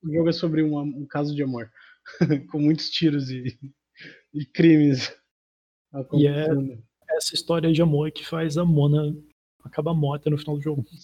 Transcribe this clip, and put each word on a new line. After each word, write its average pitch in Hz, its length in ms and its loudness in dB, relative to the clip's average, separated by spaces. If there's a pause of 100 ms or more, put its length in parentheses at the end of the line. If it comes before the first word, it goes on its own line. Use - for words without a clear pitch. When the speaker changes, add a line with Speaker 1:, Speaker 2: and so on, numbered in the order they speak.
Speaker 1:
o 165 80 -8
jogo 165 200 2
é - 20 0
sobre 165 300 0
um, 151 160 0
um 143 280 -6
caso 147 300 -4
de 143 60 -2
amor, 120 280 -6 (340)
<laughs> 147 460 -2
com 156 80 -6
muitos 151 320 2
tiros 143 400 0
e, 127 260 -10 (760)
e 175 140 -8
crimes 151 680 4 (1000)
Speaker 2:
E 147 120 6
é 143 180 0
Speaker 1:
acontecendo. 135 380 -2 (280)
Speaker 2:
essa 160 240 -4
história 165 360 0
de 160 120 4
amor 151 280 2
que - 160 -16
faz 160 300 -4
a 175 80 0
Mona 151 500 2 (480)
acabar 156 300 -6
morta 147 380 -2
no 147 80 0
final 147 180 -6
do 143 60 -8
jogo. 143 200 -4 (220)